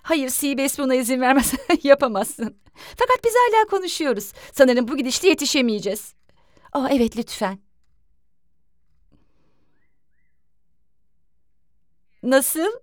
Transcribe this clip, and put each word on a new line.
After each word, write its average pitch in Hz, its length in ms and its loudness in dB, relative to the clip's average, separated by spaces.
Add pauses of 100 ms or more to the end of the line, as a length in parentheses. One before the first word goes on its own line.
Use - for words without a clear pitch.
Hayır, 277 280 0
C 277 280 -4
B 277 100 0
S 285 140 -4
buna 262 120 0
izin 254 260 0
vermez. 254 340 2 (140)
<laughs> 349 140 2
Yapamazsın. 226 720 0 (180)
Fakat - 500 -2
biz 466 100 0
hala 453 320 4
konuşuyoruz. 320 680 -4 (200)
Sanırım 247 360 4
bu 285 80 -4
gidişle 262 320 0
yetişemeyeceğiz. 226 840 -2 (580)
Aa, 269 180 -2
evet, 240 260 2
lütfen. 202 420 -6 (4000)
Nasıl? 277 480 0 (120)